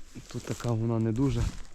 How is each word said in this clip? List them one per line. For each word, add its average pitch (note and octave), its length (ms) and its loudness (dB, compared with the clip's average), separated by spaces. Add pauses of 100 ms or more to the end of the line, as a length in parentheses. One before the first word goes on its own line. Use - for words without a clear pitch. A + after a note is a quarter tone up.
(320)
Тут B2 100 -6
така - 280 -2
вона A2+ 280 2
не A2+ 140 4
дуже, B2 300 4 (320)